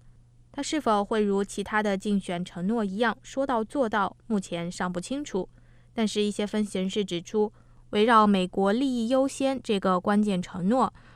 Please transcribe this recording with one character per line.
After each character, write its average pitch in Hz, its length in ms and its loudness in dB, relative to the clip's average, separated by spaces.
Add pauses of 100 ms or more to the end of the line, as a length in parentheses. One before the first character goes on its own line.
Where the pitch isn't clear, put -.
(560)
他 285 60 -6
是 311 180 -2
否 214 240 2
会 214 200 0
如 202 200 2
其 202 200 -6
他 214 180 -2
的 202 160 0
竞 202 220 0
选 180 260 -4
承 175 220 -6
诺 226 180 0
一 190 120 -6
样 226 260 0
说 - 200 -4
到 247 200 0
做 240 260 -2
到， 208 260 0 (120)
目 214 120 0
前 170 320 -6
尚 180 220 -4
不 180 80 -4
清 277 240 -8
楚。 - 240 -6 (460)
但 220 120 2
是， 208 140 0
一 208 80 0
些 208 160 -4
分 214 180 -2
析 202 140 -6
人 185 100 -2
士 208 160 -2
指 175 160 -4
出， 208 320 -2 (380)
围 208 160 2
绕 226 220 8
“美 190 200 4
国 196 240 2
利 254 160 2
益 240 200 -2
优 262 200 4
先” 269 360 -2
这 202 160 0
个 185 200 2
关 208 220 2
键 202 180 0
承 180 300 -4
诺， 240 240 2 (220)